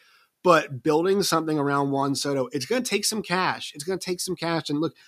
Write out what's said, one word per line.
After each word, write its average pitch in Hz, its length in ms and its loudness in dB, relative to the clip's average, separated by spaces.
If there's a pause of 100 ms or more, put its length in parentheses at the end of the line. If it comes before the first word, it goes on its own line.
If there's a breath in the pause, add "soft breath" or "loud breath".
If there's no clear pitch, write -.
(420 soft breath)
but 147 400 4
building 175 400 4
something 160 360 0
around 143 320 2
Juan 139 240 0
Soto, 135 380 -2
it's 127 120 -4
gonna 247 160 0
take 208 240 -2
some 220 160 -2
cash. 170 540 -2
It's 147 100 -12
gonna 185 140 -4
take 180 240 -6
some 180 140 -4
cash. 165 340 -2
And 147 100 -2
look, 160 140 -2 (140)